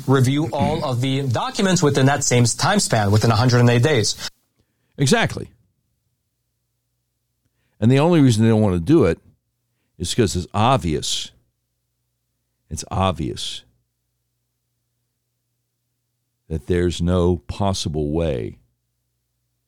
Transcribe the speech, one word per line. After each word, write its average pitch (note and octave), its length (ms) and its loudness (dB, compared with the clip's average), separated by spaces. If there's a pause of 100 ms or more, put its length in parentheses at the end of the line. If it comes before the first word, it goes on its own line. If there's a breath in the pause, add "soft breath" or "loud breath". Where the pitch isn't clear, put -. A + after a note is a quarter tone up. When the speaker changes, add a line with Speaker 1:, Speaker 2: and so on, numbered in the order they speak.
Speaker 1:
review C3+ 440 2
all D3 320 -2
of B2+ 200 -4
the C3+ 260 -2
documents F#3+ 540 -2
within C#3+ 240 2
that C#3 180 0
same B2 200 2
time F3+ 360 0
span, G#2 300 0
within A2 200 2
a A2 60 2
hundred B2 240 2
and A#2+ 80 6
eight A#2+ 140 4
days. C3 340 0 (800 loud breath)
Speaker 2:
Exactly. E3 540 0 (2250)
And A2 140 2
the C3+ 60 4
only D#3+ 240 4
reason A2+ 200 4
they A2+ 60 4
don't A2 140 4
want F#2+ 140 0
to F2+ 40 -2
do C3+ 240 2
it E2 140 0 (800)
is - 160 -8
'cause G#2+ 200 0
it's F2+ 200 -6
obvious. F#2+ 760 -2 (1400)
It's E2+ 220 -12
obvious D#2 720 -6 (2750)
that D#2 180 -8
there's F2 340 -2
no F2 360 0
possible E2+ 720 -6
way D2 480 -6 (1080)